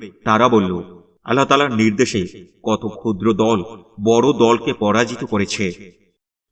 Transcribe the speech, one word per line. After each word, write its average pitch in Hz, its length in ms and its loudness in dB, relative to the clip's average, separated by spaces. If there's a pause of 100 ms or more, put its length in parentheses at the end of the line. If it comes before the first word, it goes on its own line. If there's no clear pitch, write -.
(240)
তারা 110 240 2
বলল, 95 280 2 (480)
'আল্লাহ 127 200 0
তাআলার 139 300 2
নির্দেশে 107 720 0 (160)
কত 107 240 -4
ক্ষুদ্র 104 480 -2
দল 107 280 2 (380)
বড় 117 320 4
দলকে 117 400 2
পরাজিত 113 520 -2
করেছে। 101 680 -6 (600)